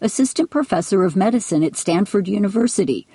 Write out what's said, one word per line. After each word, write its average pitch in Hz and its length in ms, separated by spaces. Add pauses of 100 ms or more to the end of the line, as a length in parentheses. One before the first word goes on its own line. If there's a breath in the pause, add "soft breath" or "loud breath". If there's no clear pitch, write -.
assistant 269 480
professor 185 560
of 160 100
medicine 190 480
at - 140
Stanford 202 500
University, 208 880